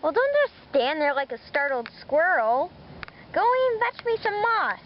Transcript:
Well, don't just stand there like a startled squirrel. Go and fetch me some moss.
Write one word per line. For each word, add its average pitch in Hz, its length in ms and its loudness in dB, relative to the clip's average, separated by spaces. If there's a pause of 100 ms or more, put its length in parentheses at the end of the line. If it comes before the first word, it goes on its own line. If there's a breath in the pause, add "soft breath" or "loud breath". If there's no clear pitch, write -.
Well, 302 100 0
don't 523 320 0
just 539 100 -2 (180)
stand 277 280 0
there 285 140 2
like 277 180 -4
a 233 60 -10 (100)
startled 277 400 -2 (140)
squirrel. 294 720 2 (640 loud breath)
Go - 80 0
and 494 380 2
fetch 466 260 -4
me 453 180 0
some 415 180 -2
moss. 415 440 0